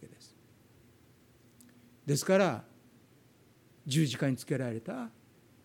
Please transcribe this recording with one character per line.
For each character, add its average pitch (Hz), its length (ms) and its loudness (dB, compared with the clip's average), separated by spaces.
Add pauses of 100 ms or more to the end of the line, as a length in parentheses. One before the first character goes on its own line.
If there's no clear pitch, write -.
け - 60 -18
で - 140 -20
す。 - 140 -20 (1700)
で 143 100 2
す - 80 -2
か 190 140 6
ら、 151 260 2 (1200)
十 151 200 2
字 117 100 -4
架 139 140 0
に 127 60 0
つ - 100 -12
け 143 120 -2
ら 127 120 -4
れ 113 100 -4
た 233 300 -10 (540)